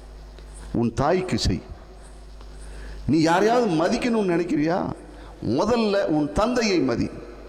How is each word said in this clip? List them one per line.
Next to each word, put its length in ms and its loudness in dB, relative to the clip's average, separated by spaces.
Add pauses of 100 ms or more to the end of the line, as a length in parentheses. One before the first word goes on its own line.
(720)
உன் 220 0
தாய்க்கு 440 2
செய். 240 0 (1400)
நீ 140 4
யாரையாவது 460 4
மதிக்கணும்னு 640 2
நினைக்கிறியா? 640 0 (540)
முதல்ல 580 2
உன் 280 0
தந்தையை 480 2
மதி." 300 0 (380)